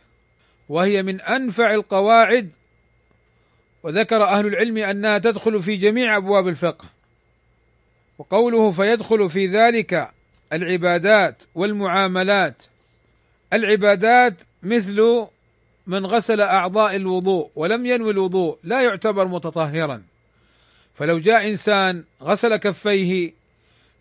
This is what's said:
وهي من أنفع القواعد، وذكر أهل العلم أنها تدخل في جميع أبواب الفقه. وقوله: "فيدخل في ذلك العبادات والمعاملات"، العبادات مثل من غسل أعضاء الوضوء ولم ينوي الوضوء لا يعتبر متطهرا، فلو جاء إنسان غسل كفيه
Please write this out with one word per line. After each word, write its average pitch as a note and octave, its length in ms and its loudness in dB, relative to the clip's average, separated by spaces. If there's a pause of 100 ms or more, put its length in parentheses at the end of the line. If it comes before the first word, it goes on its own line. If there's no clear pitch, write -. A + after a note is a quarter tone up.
(680)
وهي F#3+ 340 0
من F#3+ 180 -6
أنفع A3+ 520 -2
القواعد، G#3 760 2 (1300)
وذكر G#3 400 0
أهل G3+ 240 2
العلم G#3+ 300 -2
أنها G#3 400 -2
تدخل G#3+ 440 0
في G3+ 140 -4
جميع G#3+ 420 0
أبواب F#3+ 300 0
الفقه. E3 380 -4 (1300)
وقوله: A3 540 2
"فيدخل G#3 580 0
في F#3 180 0
ذلك G#3 640 0 (420)
العبادات F3 880 0 (120)
والمعاملات"، F#3+ 1080 -2 (920)
العبادات G#3 880 2 (220)
مثل A3 640 0 (600)
من F#3+ 180 -4
غسل G#3 360 0
أعضاء F#3+ 540 2
الوضوء F#3 600 -2
ولم G#3+ 300 -2
ينوي A#3+ 260 -2
الوضوء F#3 520 -2
لا A3+ 180 -2
يعتبر G3 460 0
متطهرا، D#3 760 -6 (880)
فلو E3 260 -2
جاء G#3 300 2
إنسان F#3+ 540 -2 (180)
غسل G#3 340 0
كفيه F#3+ 800 -2 (680)